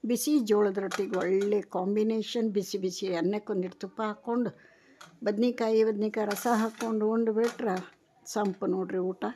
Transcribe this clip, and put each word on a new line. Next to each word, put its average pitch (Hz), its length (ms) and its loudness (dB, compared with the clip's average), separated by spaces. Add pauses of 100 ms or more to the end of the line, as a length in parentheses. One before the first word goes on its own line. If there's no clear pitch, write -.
ಬಿಸಿ 240 280 0 (180)
ಜೋಳದ 202 340 4
ರೊಟ್ಟಿಗೆ 190 380 -2
ಒಳ್ಳೆ 196 380 2 (160)
ಕಾಂಬಿನೇಷನ್. 214 800 0
ಬಿಸಿ 196 280 -2
ಬಿಸಿ 185 220 -4 (140)
ಅನ್ನಕ್ಕೆ 208 340 -2
ಒಂದಿಟ್ಟು 185 300 -4
ತುಪ್ಪ 190 240 -10
ಹಾಕ್ಕೊಂಡು 233 440 -2 (760)
ಬದ್ನಿಕಾಯಿ, 226 520 2 (100)
ಬದ್ನಿಕಾಯಿ 214 420 -2
ರಸ 208 140 -4 (160)
ಹಾಕ್ಕೊಂಡು 220 520 -2
ಉಂಡು 226 240 2
ಬಿಟ್ರೆ 233 380 0 (500)
ಸಂಪು 190 480 -2
ನೋಡ್ರಿ 185 280 -2 (100)
ಊಟ. 185 120 -8 (120)